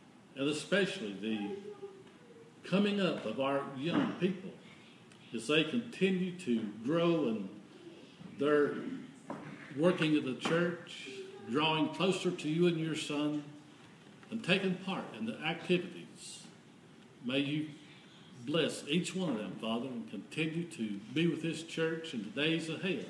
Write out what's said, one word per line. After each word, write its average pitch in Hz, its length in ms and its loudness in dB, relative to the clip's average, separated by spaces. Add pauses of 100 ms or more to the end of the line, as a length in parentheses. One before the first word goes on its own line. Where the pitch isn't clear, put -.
(360)
and 135 120 0
especially 151 720 0
the - 1500 -6
coming 202 320 2
up 170 240 0
of 113 160 -2
our 139 220 2 (140)
young 165 440 2
people 180 300 0 (840)
as 113 140 -6
they 156 160 6
continue 180 760 0
to 117 220 2 (240)
grow 165 440 4
in 101 200 -2 (920)
their 147 360 6 (1000)
working 160 400 6
of 135 80 2
the 127 100 -2
church, - 760 0 (420)
drawing 151 400 4
closer 180 400 2
to 175 180 -2
you 165 180 6
and 165 120 4
your 160 180 0
Son, 151 460 0 (880)
and 113 120 -4
taking 190 320 4
part 170 300 -4 (140)
in 110 80 -4
the - 160 -4
activities. - 1000 -2 (800)
May 127 140 2
you 151 300 2 (760)
bless 143 440 2
each 170 260 2
one 180 160 0
of 113 80 0
them, 95 220 -6
Father, 113 260 -2
and 120 240 -6
continue 156 540 -4
to 107 340 -4 (140)
be 160 140 4
with 156 160 2
this 165 200 -4
church 165 520 -2
in 113 80 -2
the 139 200 -4
days 160 260 2
ahead 160 420 -2